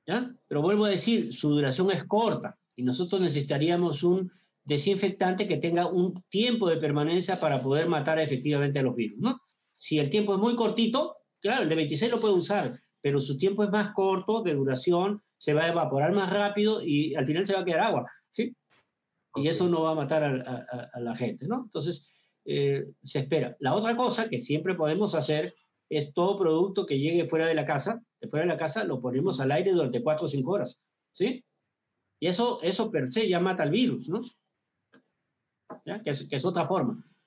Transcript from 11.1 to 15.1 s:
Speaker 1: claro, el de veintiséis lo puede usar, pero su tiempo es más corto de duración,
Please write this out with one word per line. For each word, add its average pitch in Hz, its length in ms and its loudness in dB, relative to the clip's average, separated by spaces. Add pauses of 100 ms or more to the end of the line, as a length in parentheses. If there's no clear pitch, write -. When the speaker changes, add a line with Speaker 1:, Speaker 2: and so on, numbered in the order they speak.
Speaker 1:
claro, 226 220 0
el 156 60 0
de 160 60 0
veintiséis 160 360 0
lo 233 80 0
puede 214 160 2
usar, 175 440 0 (220)
pero 143 200 2
su 135 180 -4
tiempo 202 240 2
es 202 80 0
más 208 240 0
corto 190 480 0
de 175 100 0
duración, 170 680 0 (160)